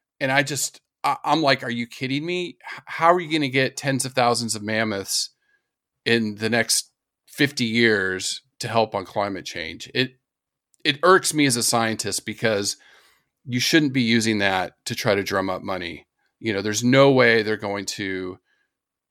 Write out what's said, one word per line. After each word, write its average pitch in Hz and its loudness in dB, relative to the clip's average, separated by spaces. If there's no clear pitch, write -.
And 135 -2
I 143 2
just, 139 -6
I, 135 0
I'm 151 2
like, 135 2
"Are 127 -8
you 120 -6
kidding 135 -6
me? 175 -6
H-, - -16
how 165 2
are 180 2
you 156 -8
gonna 151 0
get 131 0
tens 135 -2
of 127 -10
thousands 120 0
of 104 -10
mammoths 107 -4
in 113 0
the 107 -4
next - 0
fifty 143 -2
years 104 2
to 120 -8
help 110 0
on 95 -4
climate 101 -6
change?" 82 -12
It, 131 -4
it 147 -2
irks 180 4
me 147 2
as 123 2
a 113 -2
scientist 110 -2
because 104 -2
you 123 -4
shouldn't 151 2
be 135 2
using 113 2
that 95 0
to - -6
try 107 0
to 98 0
drum 95 -2
up 92 -6
money. 90 -10
You 110 -4
know, 98 -2
there's 107 -4
no 135 6
way 117 6
they're 107 -2
going 101 -6
to 95 -6